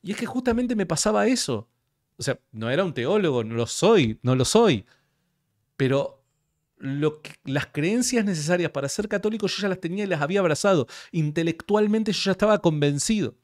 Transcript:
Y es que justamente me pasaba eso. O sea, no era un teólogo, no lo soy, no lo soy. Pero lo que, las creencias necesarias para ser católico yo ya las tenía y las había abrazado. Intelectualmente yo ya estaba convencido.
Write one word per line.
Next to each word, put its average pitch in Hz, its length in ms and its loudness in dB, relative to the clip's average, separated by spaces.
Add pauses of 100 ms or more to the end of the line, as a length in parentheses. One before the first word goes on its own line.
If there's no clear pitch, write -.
Y 175 100 -8
es - 40 -4
que 233 100 -6
justamente 247 500 -2
me 190 100 0
pasaba 214 400 0
eso. 180 420 -2 (480)
O - 60 -10
sea, 131 160 -4 (140)
no 113 180 -6
era 170 140 0
un 170 100 -4
teólogo, 143 480 0
no 113 120 -6
lo 117 120 0
soy, 165 560 2
no 127 140 2
lo 127 80 2
soy. 196 420 2 (880)
Pero 135 460 -2 (540)
lo 147 460 -4
que, - 100 -18 (120)
las 135 220 -2
creencias 226 580 -2
necesarias 170 460 0
para 139 180 -4
ser 208 200 -4
católico 208 380 -2
yo - 160 -4
ya 202 60 -2
las 185 120 -4
tenía 185 240 -4
y - 20 -4
las 165 160 -2
había 190 180 0
abrazado. 170 460 2 (240)
Intelectualmente 202 1000 0
yo - 100 -2
ya 190 100 0
estaba 208 280 2
convencido. 147 840 0